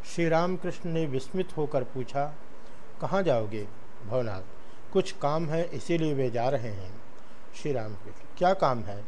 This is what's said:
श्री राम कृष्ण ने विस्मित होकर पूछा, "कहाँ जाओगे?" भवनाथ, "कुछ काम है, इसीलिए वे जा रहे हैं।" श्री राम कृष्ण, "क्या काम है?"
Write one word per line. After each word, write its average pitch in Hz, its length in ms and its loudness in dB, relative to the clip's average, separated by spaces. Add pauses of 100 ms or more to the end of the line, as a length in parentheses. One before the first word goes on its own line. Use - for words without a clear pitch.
(140)
श्री 170 140 2
राम 170 280 4
कृष्ण 175 340 -2
ने 165 160 2
विस्मित 143 500 0
होकर 139 260 0
पूछा, 139 520 -2 (680)
"कहाँ 190 220 2
जाओगे?" 113 460 2 (380)
भवनाथ, 107 360 0 (500)
"कुछ 190 200 2
काम 156 340 0
है, 165 180 0
इसीलिए 160 500 0
वे 131 160 2
जा 117 180 2
रहे 117 220 0
हैं।" 95 300 -2 (540)
श्री - 180 0
राम 110 220 0
कृष्ण, - 440 -4
"क्या 180 160 6
काम 143 260 2
है?" 101 280 -2